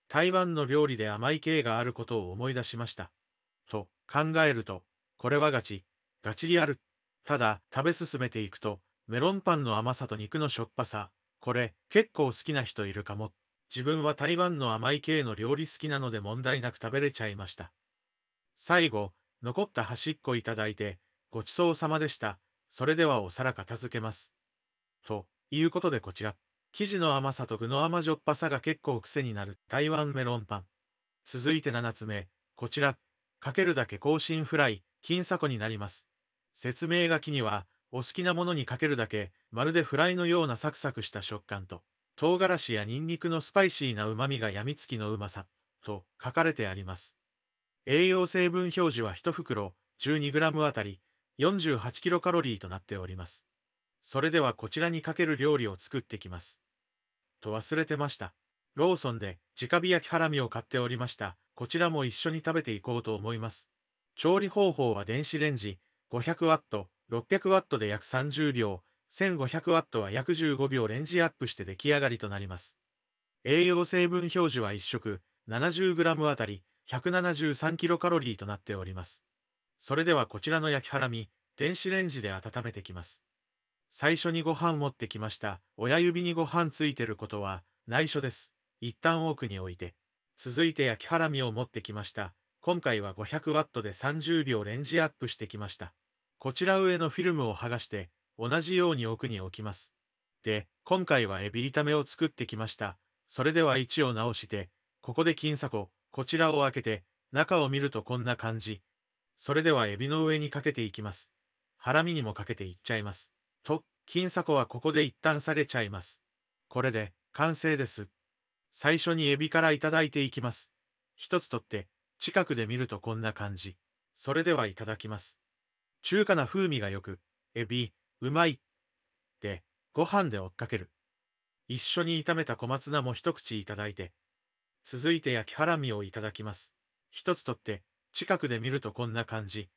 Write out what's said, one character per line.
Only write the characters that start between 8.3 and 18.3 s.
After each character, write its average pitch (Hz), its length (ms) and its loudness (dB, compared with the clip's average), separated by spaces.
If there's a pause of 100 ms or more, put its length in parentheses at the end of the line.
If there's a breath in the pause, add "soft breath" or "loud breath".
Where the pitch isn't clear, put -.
て 113 100 -4
い 104 80 -4
く - 80 -14
と、 104 240 -4 (260)
メ 117 140 -2
ロ 180 140 4
ン 190 80 -4
パ 170 140 2
ン 147 80 0
の 113 120 2
甘 113 160 2
さ 123 160 -6
と 107 80 -4
肉 107 220 -6
の 151 100 0
し - 120 -4
ょ - 20 -4
っ 110 120 -6
ぱ 127 120 -2
さ、 104 240 -8 (300)
こ 123 120 -2
れ、 120 220 0 (160)
結 220 240 4
構 147 140 2
好 123 40 -2
き - 220 -6
な 135 80 0
人 110 240 -6
い 98 60 -6
る 101 120 -6
か 104 100 -8
も。 107 200 -8 (340)
自 127 140 -8
分 156 200 0
は 147 120 2
台 147 220 0
湾 175 220 2
の 123 140 0
甘 113 200 0
い 147 100 0
系 156 220 2
の 110 100 -4
料 117 220 0
理 156 100 -4
好 - 120 -8
き 156 120 -4
な 143 80 0
の 127 120 -4
で 110 100 -4
問 107 200 -6
題 131 220 0
な 120 100 -4
く - 40 -20
食 113 160 -8
べ 139 80 0
れ 143 100 2
ち - 120 -8
ゃ 107 60 -2
い 101 80 -6
ま 101 100 -10
し - 80 -12
た。 - 180 -14 (840)